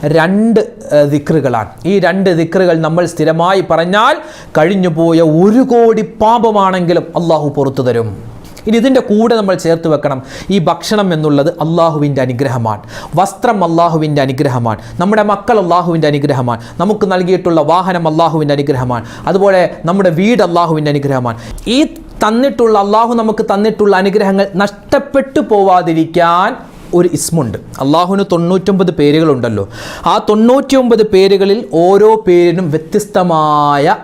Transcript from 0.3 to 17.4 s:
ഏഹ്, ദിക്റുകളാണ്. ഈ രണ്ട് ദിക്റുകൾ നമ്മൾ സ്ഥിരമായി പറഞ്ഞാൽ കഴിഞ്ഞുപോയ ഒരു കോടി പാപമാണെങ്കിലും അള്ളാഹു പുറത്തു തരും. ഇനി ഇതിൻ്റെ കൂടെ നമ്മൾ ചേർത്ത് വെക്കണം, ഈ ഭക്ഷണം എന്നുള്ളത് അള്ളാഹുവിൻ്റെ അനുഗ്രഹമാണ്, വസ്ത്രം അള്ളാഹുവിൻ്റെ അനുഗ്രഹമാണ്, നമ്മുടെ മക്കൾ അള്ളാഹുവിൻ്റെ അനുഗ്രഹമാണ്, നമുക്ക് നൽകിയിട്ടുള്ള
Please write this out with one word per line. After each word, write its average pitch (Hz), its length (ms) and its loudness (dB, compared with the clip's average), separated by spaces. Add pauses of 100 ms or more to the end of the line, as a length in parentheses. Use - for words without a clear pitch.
ഏഹ്, 147 180 4
ദിക്റുകളാണ്. 135 560 -2 (200)
ഈ 202 40 2 (120)
രണ്ട് 190 220 0 (120)
ദിക്റുകൾ 175 340 2 (120)
നമ്മൾ 170 180 0 (100)
സ്ഥിരമായി 170 560 0
പറഞ്ഞാൽ 190 440 2 (440)
കഴിഞ്ഞുപോയ 165 600 2 (220)
ഒരു 214 220 4 (100)
കോടി 226 320 4 (180)
പാപമാണെങ്കിലും 196 800 0 (160)
അള്ളാഹു 156 360 0
പുറത്തു 135 320 -2
തരും. 113 200 -2 (580)
ഇനി 220 140 2
ഇതിൻ്റെ 262 280 2
കൂടെ 220 300 2
നമ്മൾ 190 240 0
ചേർത്ത് 165 280 0
വെക്കണം, 139 280 -2 (340)
ഈ 196 40 2 (100)
ഭക്ഷണം 196 480 -2
എന്നുള്ളത് 147 340 0 (160)
അള്ളാഹുവിൻ്റെ 156 600 0
അനുഗ്രഹമാണ്, 120 560 -4 (360)
വസ്ത്രം 196 500 0
അള്ളാഹുവിൻ്റെ 160 580 0
അനുഗ്രഹമാണ്, 123 540 -2 (220)
നമ്മുടെ 208 300 2
മക്കൾ 202 320 0
അള്ളാഹുവിൻ്റെ 170 480 0
അനുഗ്രഹമാണ്, 123 500 -2 (200)
നമുക്ക് 208 320 0
നൽകിയിട്ടുള്ള 180 480 0 (120)